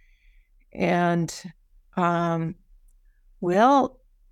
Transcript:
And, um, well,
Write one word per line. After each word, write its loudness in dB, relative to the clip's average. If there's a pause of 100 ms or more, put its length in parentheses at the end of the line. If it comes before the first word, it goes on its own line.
(720)
And, 0 (640)
um, -2 (880)
well, 2 (320)